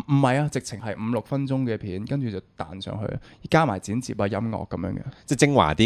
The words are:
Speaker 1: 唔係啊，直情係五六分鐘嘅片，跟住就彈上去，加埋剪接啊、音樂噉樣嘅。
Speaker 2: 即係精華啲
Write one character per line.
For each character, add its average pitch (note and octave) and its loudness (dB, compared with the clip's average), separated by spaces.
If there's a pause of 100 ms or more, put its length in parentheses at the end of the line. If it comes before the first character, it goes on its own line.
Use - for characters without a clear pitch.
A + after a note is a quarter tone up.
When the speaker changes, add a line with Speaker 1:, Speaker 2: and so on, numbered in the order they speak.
(120)
Speaker 1:
唔 C#3+ 6
係 C3 4
啊， D3 0
直 C#3 -2
情 - -8
係 G#2 -8
五 A2 -4
六 A#2 0
分 C#3 -2
鐘 C3+ 0
嘅 A#2 0
片， G2 -6
跟 C#3 -2
住 B2 -2
就 G2 -6 (200)
彈 F#2 -10
上 G#2 -6
去， D3 -4 (320)
加 D#3+ 4
埋 G2+ 0
剪 G#2 -4
接 A#2+ -6
啊、 G#2 0
音 G2+ -4
樂 G#2+ -4
噉 - -8
樣 F2+ -4
嘅。 G2+ -4 (280)
Speaker 2:
即 C#3+ 0
係 A#2 0
精 C#3+ 6
華 D#2+ 6
啲 D2+ -2